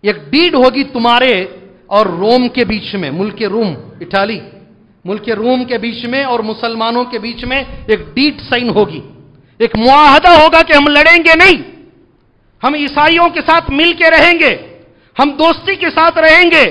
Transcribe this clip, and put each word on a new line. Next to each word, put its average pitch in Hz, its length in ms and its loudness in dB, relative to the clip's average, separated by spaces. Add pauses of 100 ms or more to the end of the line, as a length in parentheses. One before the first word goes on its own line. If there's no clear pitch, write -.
एक 202 120 -2 (140)
डीड 320 260 0
होगी 254 340 2
तुम्हारे 240 420 0 (580)
और 202 200 2
रोम 226 380 0
के 240 160 -2
बीच 214 300 -6
में, 165 180 -6
मुल्क 196 320 -6
रोम, 202 320 -4 (260)
इटाली, 196 380 -4 (640)
मुल्क 208 300 -8
रोम 247 300 -2
के 240 140 -6
बीच 233 280 -8
में 262 180 -4
और 240 180 -4
मुसलमानों 226 640 -4
के 240 140 -10
बीच 233 260 -10
में 254 140 -4
एक 214 420 -6 (140)
डीड 277 280 -2
साइन 247 280 -4
होगी, 160 320 -2 (580)
एक 226 160 -2
मुआहदा 294 580 6
होगा 320 280 6
कि 330 120 2
हम 285 140 4
लड़ेंगे 320 460 4
नहीं, 339 240 4 (1040)
हम 277 140 -2
ईसाइयों 302 540 0
के 339 120 -8
साथ 330 300 0
मिल 330 220 0
के 330 160 0
रहेंगे, 320 420 2 (640)
हम 285 200 0
दोस्ती 339 400 0
के 330 140 -4
साथ 330 280 0
रहेंगे। 320 520 4